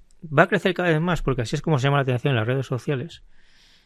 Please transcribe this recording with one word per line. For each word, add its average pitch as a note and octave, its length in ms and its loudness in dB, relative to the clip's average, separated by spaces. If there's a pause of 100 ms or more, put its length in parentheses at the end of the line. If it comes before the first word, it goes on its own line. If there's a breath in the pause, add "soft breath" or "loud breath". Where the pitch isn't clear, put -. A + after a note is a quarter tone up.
(380)
va D#3+ 60 6
a F#3+ 40 4
crecer F#3+ 260 0
cada F3+ 160 0
vez D#3 100 2
más, E3+ 220 0
porque B2+ 220 -2
así G#2+ 120 -4
es C#3+ 60 -4
como D#3+ 160 2
se A#2+ 60 0
llama C#3 140 4
la C#3 60 2
atención B2+ 280 0
en B2+ 60 2
las A2 100 0
redes B2+ 180 -2
sociales. C3+ 580 -6 (640 soft breath)